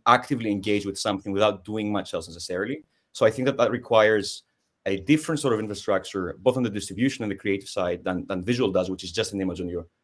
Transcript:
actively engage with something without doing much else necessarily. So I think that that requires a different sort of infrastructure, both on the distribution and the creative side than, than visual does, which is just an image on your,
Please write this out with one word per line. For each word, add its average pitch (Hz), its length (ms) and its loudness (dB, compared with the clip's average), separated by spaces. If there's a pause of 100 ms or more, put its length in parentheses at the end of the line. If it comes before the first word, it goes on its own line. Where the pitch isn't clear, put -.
actively 120 440 4
engage 101 360 0
with 98 120 -6
something 101 340 -4
without 101 320 2
doing 107 260 -4
much 101 240 -4
else 82 140 -6
necessarily. 92 560 -6 (280)
So - 140 4
I 110 40 6
think 127 160 -2
that - 100 2
that 117 140 2
requires 110 760 4 (400)
a 98 120 -2
different 147 440 2
sort 127 140 2
of 107 60 0
infrastructure, 98 800 -4
both 120 160 2
on 127 60 0
the 117 80 0
distribution 104 520 -2
and 107 80 -2
the 98 60 -4
creative 98 320 -2
side 90 360 -2
than, 90 220 -2
than 92 160 -4
visual 120 300 2
does, 92 180 2
which 92 140 -6
is 90 80 -10
just 107 200 -2
an 98 80 -4
image 92 200 -4
on 87 80 -6
your, 85 180 -6 (180)